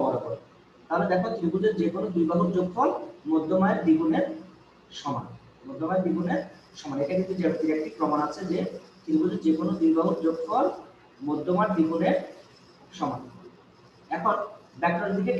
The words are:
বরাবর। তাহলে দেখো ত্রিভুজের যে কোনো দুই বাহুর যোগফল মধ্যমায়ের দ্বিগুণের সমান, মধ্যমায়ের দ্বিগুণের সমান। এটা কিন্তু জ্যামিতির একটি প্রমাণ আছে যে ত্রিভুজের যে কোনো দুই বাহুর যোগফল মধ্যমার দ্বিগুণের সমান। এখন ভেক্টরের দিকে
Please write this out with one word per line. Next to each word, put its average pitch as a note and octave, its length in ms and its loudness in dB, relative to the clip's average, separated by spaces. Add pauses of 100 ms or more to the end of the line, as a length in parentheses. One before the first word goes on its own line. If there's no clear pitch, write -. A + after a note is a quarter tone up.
বরাবর। - 300 -4 (520)
তাহলে E3+ 260 0
দেখো F#3 240 2
ত্রিভুজের F#3 440 0
যে G#3+ 140 2
কোনো G3 200 -2
দুই E3+ 160 2
বাহুর F3+ 260 2
যোগফল A3 320 2 (440)
মধ্যমায়ের F3+ 520 2
দ্বিগুণের D#3+ 420 4 (760)
সমান, B2 260 -6 (420)
মধ্যমায়ের D#3+ 360 0
দ্বিগুণের D#3+ 360 0 (400)
সমান। - 220 -8
এটা F#3 160 0
কিন্তু F#3 220 0
জ্যামিতির D#3 360 2
একটি D3+ 220 -4
প্রমাণ D3 280 0
আছে - 140 -8 (100)
যে F3+ 80 0 (440)
ত্রিভুজের - 420 0
যে D#3+ 140 6
কোনো F3+ 220 -2
দুই D#3+ 160 6
বাহুর D#3+ 280 2
যোগফল A3+ 420 0 (600)
মধ্যমার F3+ 460 2
দ্বিগুণের D#3+ 420 2 (840)
সমান। F2 220 -4 (960)
এখন F3+ 180 0 (480)
ভেক্টরের F#3+ 360 0
দিকে B3 220 0